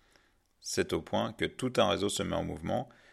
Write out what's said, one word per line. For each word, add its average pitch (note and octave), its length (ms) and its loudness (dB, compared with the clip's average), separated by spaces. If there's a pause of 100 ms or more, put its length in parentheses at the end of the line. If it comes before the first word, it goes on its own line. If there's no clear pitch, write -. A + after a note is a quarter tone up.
(600)
C'est - 320 -2
au D#2+ 80 2
point G#2 340 -2
que - 100 -2
tout B2+ 320 -2
un G#2+ 120 6
réseau F#2+ 200 2
se G2 160 -2
met F2 100 -2
en E2+ 80 0
mouvement, E2+ 460 -2 (240)